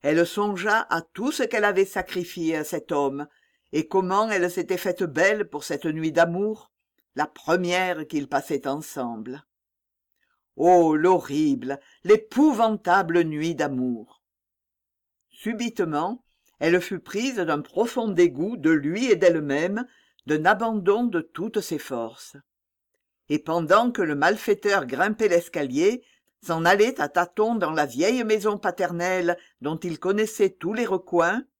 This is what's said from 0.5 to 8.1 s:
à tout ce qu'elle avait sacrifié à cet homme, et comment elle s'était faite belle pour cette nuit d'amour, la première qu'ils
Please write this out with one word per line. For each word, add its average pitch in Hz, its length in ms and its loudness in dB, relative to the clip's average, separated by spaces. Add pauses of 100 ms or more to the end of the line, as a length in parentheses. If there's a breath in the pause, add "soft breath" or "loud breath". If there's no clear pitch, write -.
à 165 100 -2
tout 240 320 -6
ce 277 100 -4
qu'elle 233 220 -2
avait 196 220 4
sacrifié 180 680 -4
à 151 80 -4
cet 156 280 -6
homme, 143 340 -2 (460)
et 156 140 0
comment 190 420 0
elle 180 220 0
s'était 180 260 -4
faite 185 280 -2
belle 190 440 0
pour 147 140 -10
cette 147 240 -6
nuit 160 240 -2
d'amour, 170 640 0 (420)
la 147 140 -4
première 175 800 -2
qu'ils 143 200 -6